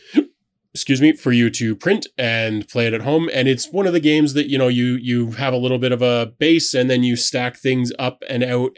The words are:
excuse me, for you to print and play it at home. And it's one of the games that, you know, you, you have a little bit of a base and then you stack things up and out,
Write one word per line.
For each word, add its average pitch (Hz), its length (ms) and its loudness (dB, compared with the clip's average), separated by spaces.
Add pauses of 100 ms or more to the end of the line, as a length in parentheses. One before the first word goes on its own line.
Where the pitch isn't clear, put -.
(720)
excuse 135 280 -2
me, 151 120 6
for 135 180 -2
you 120 200 4
to 110 240 -4
print 196 320 -2 (100)
and 113 500 -2
play 117 200 -2
it 113 60 -2
at 110 80 -4
home. 160 320 0
And 131 140 0
it's 127 240 0
one 196 160 0
of 175 60 2
the 175 60 2
games 151 340 2
that, 143 160 0
you 135 80 0
know, 131 120 2
you, 123 260 0
you 120 360 -2
have 127 220 -4
a 127 40 0
little 127 200 0
bit 123 140 0
of 120 100 -2
a 120 380 0
base 160 340 2
and 127 160 0
then 123 140 2
you 123 120 2
stack 123 420 -4
things 127 420 -2
up 127 280 -6
and 123 160 -2
out, 123 340 -2